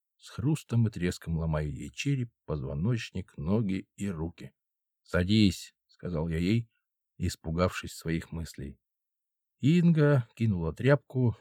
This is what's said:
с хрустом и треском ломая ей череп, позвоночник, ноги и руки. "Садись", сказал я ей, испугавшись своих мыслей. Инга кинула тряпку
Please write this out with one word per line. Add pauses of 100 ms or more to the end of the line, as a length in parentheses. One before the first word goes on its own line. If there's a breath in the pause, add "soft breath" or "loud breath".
(180)
с
хрустом
и
треском
ломая
ей
череп, (160)
позвоночник,
ноги
и
руки. (520)
"Садись", (140)
сказал
я
ей, (480)
испугавшись
своих
мыслей. (800)
Инга
кинула
тряпку